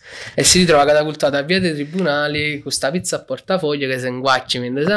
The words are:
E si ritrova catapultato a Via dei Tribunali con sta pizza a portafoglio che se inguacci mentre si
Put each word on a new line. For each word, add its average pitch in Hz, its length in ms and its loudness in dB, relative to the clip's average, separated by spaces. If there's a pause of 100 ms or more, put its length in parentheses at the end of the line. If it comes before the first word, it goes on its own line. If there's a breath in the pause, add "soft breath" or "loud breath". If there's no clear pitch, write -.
(340 loud breath)
E 147 100 2
si 180 160 6
ritrova 160 240 6
catapultato 151 520 2
a 143 60 0
Via 175 180 0
dei 175 140 -2
Tribunali 147 840 -2
con 139 100 -10
sta - 220 -2
pizza 175 240 -4
a - 80 -6
portafoglio 147 640 -2
che 131 100 -2
se 127 80 -4
inguacci 127 540 0
mentre 127 260 -2
si 196 100 2